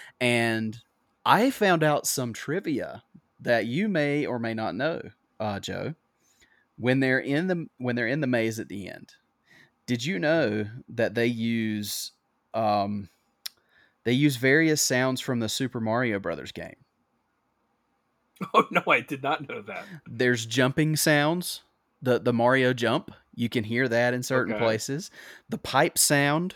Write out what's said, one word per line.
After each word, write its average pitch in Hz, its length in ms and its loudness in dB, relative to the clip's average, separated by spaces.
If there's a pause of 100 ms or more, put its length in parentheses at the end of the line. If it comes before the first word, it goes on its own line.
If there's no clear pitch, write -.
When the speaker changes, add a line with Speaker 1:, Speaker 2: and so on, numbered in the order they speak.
(200)
Speaker 1:
And 117 560 0 (480)
I 214 280 4
found 180 320 2
out 151 240 2
some 123 260 -4
trivia 113 680 -6 (380)
that 117 260 2
you 160 220 0
may 147 360 0
or 117 140 -2
may 113 160 -4
not 110 180 -4
know, 143 280 -4 (380)
uh, 104 200 -4
Joe. 98 340 -6 (840)
When 127 220 2
they're 131 200 4
in 143 260 -2
the, 175 220 -4 (100)
when 123 180 -2
they're 120 120 0
in 139 140 -2
the 135 60 0
maze 113 320 0
at - 100 -10
the 98 200 -10
end, - 240 -18 (720)
did 120 180 -2
you 185 140 -2
know 151 480 2 (220)
that 113 260 0
they 117 140 2
use, 113 840 -2 (440)
um, 104 540 0 (960)
they 117 80 4
use 139 240 4
various 151 440 4
sounds 131 380 0
from 123 220 -2
the 110 80 -2
Super 127 320 -4
Mario 110 380 0
Brothers 82 340 -6
game? - 280 -12
Speaker 2:
<laughs> - 40 -20 (1700)
Oh, - 180 6
no, 175 160 2
I 139 140 4
did 135 200 -8
not 143 280 -2
know 120 140 -10
that. 95 200 -10 (240)
Speaker 1:
There's 120 380 2
jumping 135 500 2
sounds, 156 640 2 (400)
the, 123 180 2
the 120 140 0
Mario 127 400 4
jump. 120 380 0 (240)
You 117 140 -2
can 117 160 -2
hear 120 220 0
that 120 260 2
in 123 100 -4
certain 123 320 0
Speaker 2:
Okay. 107 80 -2
Speaker 1:
places. 113 480 -2 (380)
The - 80 -6
pipe - 400 2
sound 151 580 2